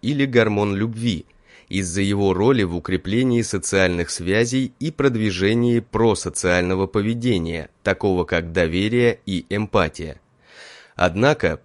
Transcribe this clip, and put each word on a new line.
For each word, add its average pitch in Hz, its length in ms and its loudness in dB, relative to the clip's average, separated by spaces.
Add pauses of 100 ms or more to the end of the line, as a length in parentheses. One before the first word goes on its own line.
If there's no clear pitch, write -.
или 139 240 0
гормон 107 480 2
любви 110 500 -2 (440)
из-за 95 340 -2
его 98 320 2
роли 113 260 4
в 87 140 -2
укреплении 113 640 0
социальных 92 720 0
связей 117 680 -2
и 156 120 -4
продвижении 117 880 0
просоциального 92 1080 0
поведения, 101 880 -2 (100)
такого 92 440 0
как 85 260 -4
доверие 98 760 0
и 90 240 -4
эмпатия. 92 720 -2 (760)
Однако 90 680 2